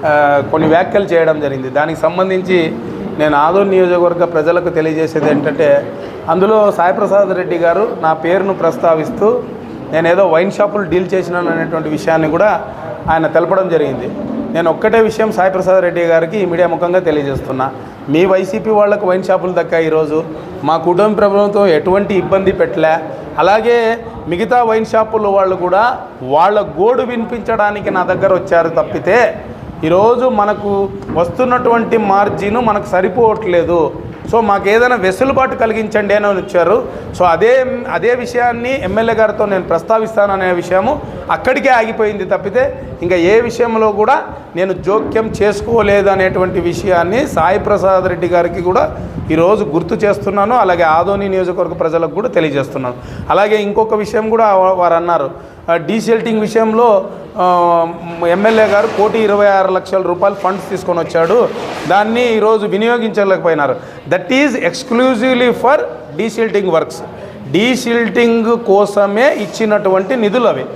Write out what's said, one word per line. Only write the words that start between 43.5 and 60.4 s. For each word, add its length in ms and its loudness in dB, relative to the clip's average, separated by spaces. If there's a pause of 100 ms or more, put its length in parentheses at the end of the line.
కూడా 300 2 (340)
నేను 160 -2
జోక్యం 600 -2 (100)
చేసుకోలేదు 680 2
అనేటువంటి 500 0
విషయాన్ని 640 0
సాయి 320 2
ప్రసాద్ 500 2
రెడ్డి 180 -2
గారికి 360 0
కూడా 360 0 (320)
ఈరోజు 340 2
గుర్తు 300 -2
చేస్తున్నాను. 640 0
అలాగే 260 2
ఆదోని 460 2
నియోజకవర్గ 440 -2
ప్రజలకు 380 -2
కూడా 180 -4
తెలియజేస్తున్నాను. 640 -2 (360)
అలాగే 260 2
ఇంకొక 380 0
విషయం 360 -2
కూడా 260 4
వా-, 180 4
వారు 200 2
అన్నారు, 360 0 (400)
ఆ, 60 2
డీసిల్టింగ్ 640 -2
విషయంలో, 680 2 (320)
ఆ, 500 2 (400)
ఎమ్మెల్యే 360 4
గారు 220 2
కోటి 320 0
ఇరవై 280 2
ఆరు 260 2
లక్షల 300 -2
రూపాయలు 320 0
ఫండ్స్ 360 -4